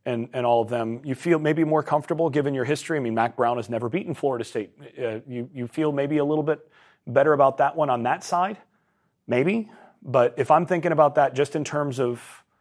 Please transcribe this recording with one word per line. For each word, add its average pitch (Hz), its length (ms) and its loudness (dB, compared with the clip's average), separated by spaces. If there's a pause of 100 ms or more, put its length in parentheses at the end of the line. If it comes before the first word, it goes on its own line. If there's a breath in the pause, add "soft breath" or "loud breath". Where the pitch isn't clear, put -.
and, 123 280 -4
and 123 140 -2
all 120 160 4
of 107 60 -4
them. 117 360 -4
You 143 100 -4
feel 170 240 0
maybe 156 260 2
more 151 180 2
comfortable 151 480 -2
given 143 240 0
your 127 100 -2
history. 147 320 -2
I 147 40 -2
mean, 117 140 -2
Mac 113 220 0
Brown 120 220 0
has 117 100 -8
never 117 200 -4
beaten 175 260 -4
Florida 127 300 -2
State. 104 260 -8 (280)
Uh, 113 300 -4
you, 123 240 -8
you 123 160 -8
feel 151 240 -2
maybe 139 240 -2
a 143 80 2
little 151 180 0
bit 147 240 -2 (400 soft breath)
better 139 280 4
about 135 240 4
that 143 180 2
one 151 140 0
on 120 140 0
that 151 200 -2
side, 185 320 -2 (720)
maybe. 185 440 0 (320 loud breath)
But 139 360 2
if 127 120 0
I'm 160 160 4
thinking 170 260 0
about 147 240 4
that 139 180 2
just 139 200 -2
in 156 80 -2
terms 143 380 -4
of 123 420 -6 (180)